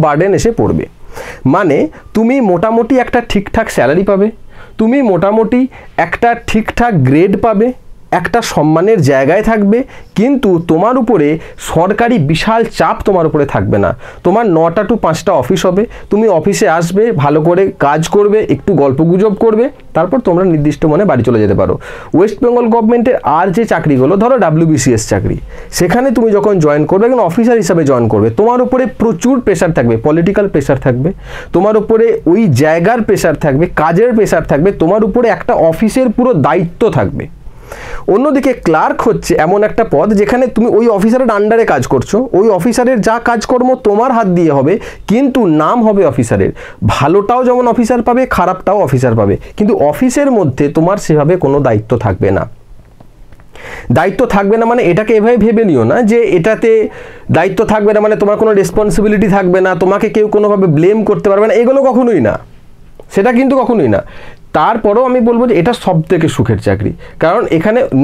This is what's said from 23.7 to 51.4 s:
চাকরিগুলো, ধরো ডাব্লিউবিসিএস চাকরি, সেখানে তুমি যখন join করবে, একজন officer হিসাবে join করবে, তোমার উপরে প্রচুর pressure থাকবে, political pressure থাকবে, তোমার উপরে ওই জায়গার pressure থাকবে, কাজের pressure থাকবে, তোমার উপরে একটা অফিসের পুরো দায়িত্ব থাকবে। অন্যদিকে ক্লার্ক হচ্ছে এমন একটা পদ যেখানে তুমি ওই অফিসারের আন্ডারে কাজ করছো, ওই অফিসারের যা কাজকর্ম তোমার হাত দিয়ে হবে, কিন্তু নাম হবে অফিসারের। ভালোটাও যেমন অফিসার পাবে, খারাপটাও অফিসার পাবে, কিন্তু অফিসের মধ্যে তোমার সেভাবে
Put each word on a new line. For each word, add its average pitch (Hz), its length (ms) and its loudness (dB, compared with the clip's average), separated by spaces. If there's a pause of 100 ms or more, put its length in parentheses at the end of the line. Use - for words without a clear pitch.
চাকরিগুলো, 151 500 2
ধরো 247 220 2
ডাব্লিউবিসিএস 156 680 2
চাকরি, 104 260 -2 (400)
সেখানে 233 300 0 (100)
তুমি 226 200 2
যখন 208 160 0 (120)
join 147 240 2
করবে, 196 180 2
একজন 247 220 2
officer 226 340 2
হিসাবে 165 260 0
join 120 240 2
করবে, 107 140 2 (120)
তোমার 240 260 2
উপরে 254 180 0 (180)
প্রচুর 226 340 0 (100)
pressure 180 320 0
থাকবে, 117 180 2 (120)
political 190 460 0
pressure 139 320 0
থাকবে, 131 240 0 (460)
তোমার 208 260 2
উপরে 220 240 2 (260)
ওই 208 100 4 (200)
জায়গার 170 460 2
pressure 175 360 0
থাকবে, 151 220 0 (160)
কাজের 170 360 2
pressure 180 340 0
থাকবে, 156 180 2 (120)
তোমার 196 260 2
উপরে 233 200 0 (100)
একটা - 160 -4 (160)
অফিসের 226 460 0
পুরো 247 160 2 (160)
দায়িত্ব 170 360 -2 (160)
থাকবে। - 260 -4 (920)
অন্যদিকে 269 360 0 (140)
ক্লার্ক 180 320 0 (100)
হচ্ছে - 240 -2 (140)
এমন 196 140 0 (100)
একটা 226 140 -2 (100)
পদ 202 140 2 (120)
যেখানে 247 260 0 (100)
তুমি 240 120 2 (100)
ওই 233 80 2 (120)
অফিসারের 233 400 2
আন্ডারে 214 360 2
কাজ 135 100 0 (100)
করছো, 135 240 -2 (220)
ওই 226 80 4 (100)
অফিসারের 240 400 0 (100)
যা 220 80 2 (120)
কাজকর্ম 247 420 0 (180)
তোমার 220 300 2
হাত 220 100 0 (100)
দিয়ে 165 200 2
হবে, 143 160 2 (360)
কিন্তু 254 300 2 (220)
নাম 185 160 0 (100)
হবে 196 140 2 (100)
অফিসারের। 107 400 0 (440)
ভালোটাও 202 520 0
যেমন 247 260 2
অফিসার 233 340 0
পাবে, 240 140 2 (140)
খারাপটাও 185 520 0
অফিসার 127 320 0
পাবে, 98 160 2 (220)
কিন্তু 208 160 0 (180)
অফিসের 262 460 0
মধ্যে 147 280 0 (120)
তোমার 180 280 2
সেভাবে 151 280 2 (100)